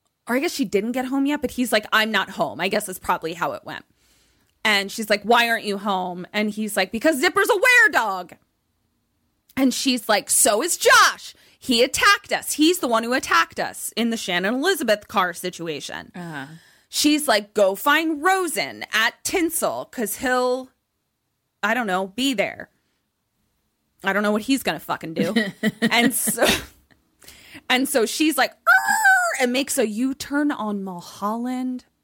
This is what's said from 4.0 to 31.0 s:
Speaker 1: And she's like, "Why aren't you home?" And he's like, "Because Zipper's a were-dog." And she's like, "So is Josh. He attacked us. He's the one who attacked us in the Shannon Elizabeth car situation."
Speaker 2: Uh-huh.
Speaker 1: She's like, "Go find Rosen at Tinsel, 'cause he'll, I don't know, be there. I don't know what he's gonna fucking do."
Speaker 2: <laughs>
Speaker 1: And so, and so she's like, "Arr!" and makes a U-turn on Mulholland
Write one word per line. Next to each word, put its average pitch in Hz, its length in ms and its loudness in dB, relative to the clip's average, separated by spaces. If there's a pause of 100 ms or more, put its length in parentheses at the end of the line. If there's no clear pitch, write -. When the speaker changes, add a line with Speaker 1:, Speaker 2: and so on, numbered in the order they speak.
Speaker 1:
And 202 260 0
she's 220 200 -8
like, 202 120 0
"Why 233 240 4
aren't 233 180 0
you 202 120 -2
home?" 185 560 -4
And 214 160 0
he's 214 260 -6
like, 190 160 0
"Because 302 300 2
Zipper's 392 280 2
a 480 60 6
were-dog." 359 760 2 (1200)
And 262 180 2
she's - 360 -2
like, 208 200 2
"So 226 340 2
is 349 140 -2
Josh. 427 580 4 (260)
He 233 220 2
attacked - 500 2
us. 180 200 -4
He's 320 260 4
the 302 80 -2
one 226 160 2
who 233 100 -2
attacked 339 460 0
us - 380 -8
in 233 120 0
the 226 80 -4
Shannon 196 380 -2
Elizabeth 269 520 0
car 180 260 0
situation." 165 840 -10
Speaker 2:
Uh-huh. 165 300 -10 (420)
Speaker 1:
She's 302 400 0
like, 208 260 0
"Go 196 220 4
find 294 480 0
Rosen 247 680 -2
at 220 320 -2
Tinsel, 220 640 -2
'cause - 320 -6
he'll, 254 540 -2 (880)
I 214 140 0
don't 240 120 -2
know, 190 200 -2
be 254 260 -2
there. 196 360 -4 (1300)
I 196 100 0
don't 202 100 2
know 208 80 2
what 208 120 0
he's 269 200 -2
gonna 165 160 -4
fucking 165 340 -8
do." 175 220 -2 (280)
Speaker 2:
<laughs> 220 180 -2
Speaker 1:
And 233 320 2
so, - 320 0 (1200)
and 254 200 2
so 233 160 2
she's 311 320 0
like, 247 140 0
"Arr!" 784 920 2
and 247 100 2
makes 262 240 -2
a 233 100 2
U-turn 269 640 -2
on 208 320 -4
Mulholland 233 1000 -6 (180)